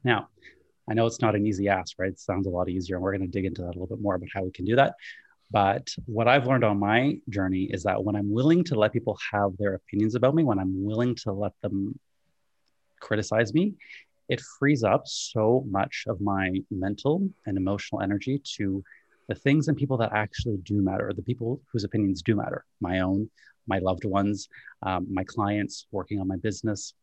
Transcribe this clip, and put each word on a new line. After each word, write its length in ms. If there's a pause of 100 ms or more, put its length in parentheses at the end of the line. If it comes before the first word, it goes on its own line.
Now, 240 (600)
I 60
know 120
it's 140
not 140
an 100
easy 240
ask, 300
right? 140
It 80
sounds 260
a 40
lot 180
easier, 260
and 80
we're 80
gonna 160
dig 180
into 180
that 80
a 80
little 100
bit 120
more 140
about 180
how 120
we 80
can 120
do 120
that. 180 (560)
But 420 (140)
what 220
I've 180
learned 160
on 160
my 400 (100)
journey 360
is 180
that 220
when 100
I'm 160
willing 340
to 140
let 140
people 260 (140)
have 240
their 180
opinions 400
about 220
me, 80
when 160
I'm 240
willing 400
to 80
let 280
them 380 (1000)
criticize 520
me, 220 (540)
it 120 (200)
frees 240
up 240
so 600
much 380
of 140
my 500
mental 580 (180)
and 100
emotional 440
energy 400 (160)
to 280 (440)
the 60
things 320
and 100
people 200
that 160
actually 460
do 240
matter, 300
the 100
people 380 (120)
whose 100
opinions 400
do 140
matter, 280 (160)
my 200
own, 280 (380)
my 120
loved 260
ones, 440 (360)
um, 280
my 120
clients, 680
working 300
on 80
my 80
business 680